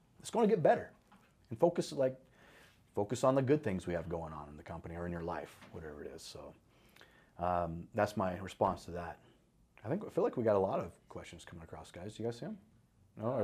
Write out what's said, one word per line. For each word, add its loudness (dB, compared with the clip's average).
it's -12
gonna 6
get 6
better. 6
And -8
focus, 4
like, 2
focus 0
on 8
the 6
good 4
things -2
we 0
have -2
going -4
on -10
in -14
the -16
company -10
or -4
in -4
your -4
life, -6
whatever -12
it -10
is. -16
So, -14
um, 0
that's 2
my 0
response -2
to -12
that. -8
I -4
think, -2
I -10
feel 0
like -2
we 0
got 6
a 6
lot 2
of -6
questions -14
coming -16
across, -14
guys. -10
Do -6
you -2
guys -6
see -10
'em? -10
No? -4
Or 0